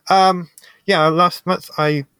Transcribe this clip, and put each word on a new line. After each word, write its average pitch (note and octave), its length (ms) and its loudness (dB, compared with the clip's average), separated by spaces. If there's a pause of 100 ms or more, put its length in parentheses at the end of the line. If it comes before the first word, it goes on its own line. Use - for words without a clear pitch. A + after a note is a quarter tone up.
Um, F#3+ 420 0 (360)
yeah, E3 220 2
last E3+ 380 0
month - 320 -6
I D3+ 280 -2 (140)